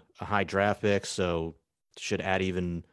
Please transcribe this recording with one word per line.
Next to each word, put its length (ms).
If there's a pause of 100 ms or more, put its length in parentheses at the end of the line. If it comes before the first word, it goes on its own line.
(200)
a 60
high 180
draft 380
pick, 240
so 500 (420)
should 240
add 200
even 520